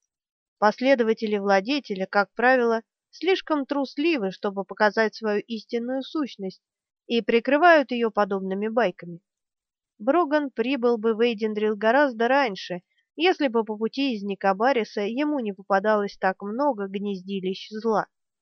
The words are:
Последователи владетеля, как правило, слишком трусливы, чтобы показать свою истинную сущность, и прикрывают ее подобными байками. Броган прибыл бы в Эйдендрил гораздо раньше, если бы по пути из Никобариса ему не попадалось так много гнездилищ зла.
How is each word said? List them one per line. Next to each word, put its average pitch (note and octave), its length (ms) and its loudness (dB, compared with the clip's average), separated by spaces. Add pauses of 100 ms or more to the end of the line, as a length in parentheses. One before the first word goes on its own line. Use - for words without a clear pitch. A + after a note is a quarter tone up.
(580)
Последователи A3 800 2
владетеля, G3 680 0
как G3+ 280 0
правило, A#3 480 4 (300)
слишком D#4+ 540 -2
трусливы, C#4 640 -2
чтобы G3 320 -6
показать G#3 500 0
свою G#3 280 -2
истинную A#3 600 -6
сущность, A#3 600 -8 (460)
и A#3 140 0
прикрывают C#4+ 680 4
ее A#3 180 0
подобными G3 600 -2
байками. F3+ 500 -2 (800)
Броган D4 500 0
прибыл A#3+ 480 0
бы A3+ 160 0
в G#3 60 -4
Эйдендрил G#3+ 560 0
гораздо A#3 520 2
раньше, A3+ 540 -2 (360)
если D#4 300 2
бы A3+ 160 0
по G#3+ 140 -8
пути A3+ 380 -2
из G3+ 80 -8
Никобариса G#3 800 0
ему C#4 380 -2
не G#3 140 -4
попадалось G3+ 640 0
так F#3+ 240 -2
много G#3+ 460 -2
гнездилищ F#3+ 800 -6
зла. G#3+ 380 -2 (340)